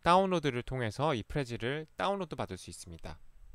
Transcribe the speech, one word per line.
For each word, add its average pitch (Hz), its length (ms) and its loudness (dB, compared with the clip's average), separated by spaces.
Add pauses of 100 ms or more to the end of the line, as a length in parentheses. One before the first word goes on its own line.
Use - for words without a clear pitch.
다운로드를 170 580 6
통해서 131 540 0
이 104 80 -2
프레지를 131 720 -4
다운로드 185 400 -2
받을 101 200 -4
수 - 140 -12
있습니다. - 480 -12 (360)